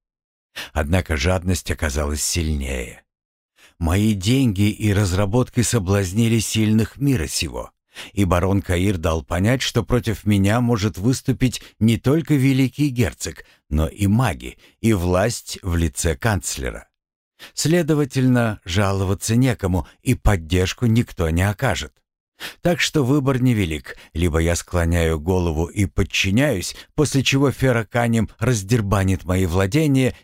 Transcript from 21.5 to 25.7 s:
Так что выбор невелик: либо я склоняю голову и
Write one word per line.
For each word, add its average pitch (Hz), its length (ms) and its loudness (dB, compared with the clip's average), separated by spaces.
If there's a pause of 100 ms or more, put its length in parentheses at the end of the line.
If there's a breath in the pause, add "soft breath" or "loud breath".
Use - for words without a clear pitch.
Так - 200 0
что 151 220 0
выбор 131 380 2
невелик: 98 560 0 (160 loud breath)
либо 82 260 2
я 85 160 2
склоняю 85 640 0
голову 85 460 0
и 101 200 -2